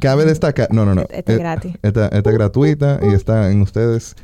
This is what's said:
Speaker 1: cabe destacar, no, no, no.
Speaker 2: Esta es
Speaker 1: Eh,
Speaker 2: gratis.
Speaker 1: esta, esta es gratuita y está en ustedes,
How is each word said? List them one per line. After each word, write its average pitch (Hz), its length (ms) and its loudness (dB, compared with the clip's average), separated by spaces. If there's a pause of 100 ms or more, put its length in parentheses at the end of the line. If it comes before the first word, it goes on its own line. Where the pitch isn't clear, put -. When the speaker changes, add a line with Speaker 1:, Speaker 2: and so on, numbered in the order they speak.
Speaker 1:
cabe 139 240 2
destacar, 156 440 0
no, 110 140 2
no, 98 100 2
no. 90 140 0
Speaker 2:
Esta - 240 -4
es - 60 2
Speaker 1:
Eh, - 20 0
Speaker 2:
gratis. 170 400 -8
Speaker 1:
esta, 107 280 0
esta 104 220 0
es 110 60 2
gratuita 143 640 0
y 101 120 2
está 107 360 0
en 101 120 2
ustedes, 113 600 -2